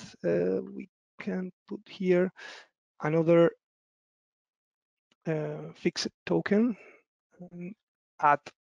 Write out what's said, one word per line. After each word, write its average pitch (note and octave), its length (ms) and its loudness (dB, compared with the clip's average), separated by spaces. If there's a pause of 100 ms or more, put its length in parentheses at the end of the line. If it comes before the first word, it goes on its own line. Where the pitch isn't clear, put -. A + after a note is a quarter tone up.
(240)
uh, F3+ 380 0
we G3 260 -12 (320)
can F#3 320 -6 (160)
put - 220 -12
here F3+ 420 2 (720)
another, E3 500 6 (1800)
uh, D3+ 460 -6
fixed - 340 -4 (180)
token G3+ 520 2 (720)
and F3 240 -14 (460)
add D3 180 4 (240)